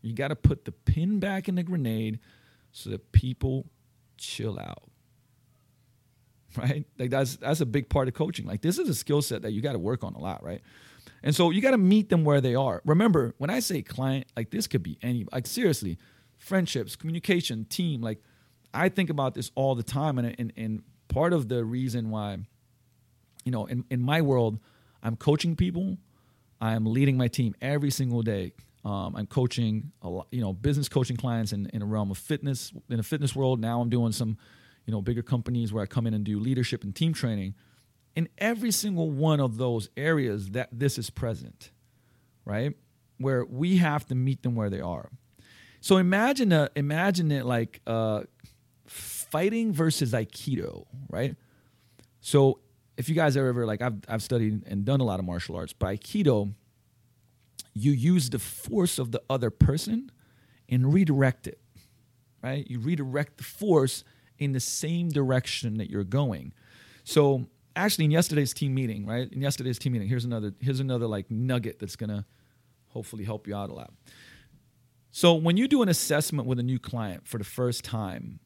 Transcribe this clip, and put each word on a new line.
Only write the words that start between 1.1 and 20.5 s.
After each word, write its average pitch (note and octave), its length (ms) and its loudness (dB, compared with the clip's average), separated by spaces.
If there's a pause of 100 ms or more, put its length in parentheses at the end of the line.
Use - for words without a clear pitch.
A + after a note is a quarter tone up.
back F#3+ 300 -4
in F#3 60 0
the F3+ 80 0
grenade A2+ 560 -2 (520)
so - 180 -14
that G2+ 240 -10
people C3 520 2 (520)
chill - 420 -8
out, - 240 -14 (1700)
right? C#3+ 280 -2 (140)
Like, B2+ 100 -4
that's, C3 280 -2
that's D#3 240 -2
a C3+ 40 0
big B2+ 220 -2
part C3 220 0
of A#2+ 40 -8
coaching. D#3 320 -4
Like, F#2+ 160 -6
this F3+ 160 0
is E4 120 -2
a D#3 40 2
skill D3 280 0
set A#2+ 220 -4
that G#2+ 80 -4
you G#2+ 100 -4
gotta B2 180 -4
work G#2+ 240 -4
on - 100 -8
a - 60 -14
lot, E2 240 -8
right? - 180 -10 (640)
And D3 100 0
so E3+ 180 4
you G3 100 2
gotta C4 160 6
meet G3+ 320 6
them E3 160 4
where C#3+ 160 6
they B2+ 120 2
are. B2+ 300 0
Remember, D#3+ 540 4
when C#3+ 120 -4
I B3 120 0
say F3+ 200 -2
client, C3+ 540 -2
like, A2+ 160 -6
this G#3 160 -4
could - 160 0
be D#2+ 180 -8
any, A#2+ 300 -2
like, B2+ 160 -6
seriously, C#3 500 0 (400)
friendships, E3 600 -2
communication, E3 680 0
team. D3+ 380 -2
Like, A2 200 -4 (520)
I E3+ 160 2
think F#3 200 0
about C3+ 260 0
this - 200 -8
all C3+ 200 2
the A#2 60 -4
time, C#3+ 360 -2
and, A#2+ 200 -2
and, A#2 200 -4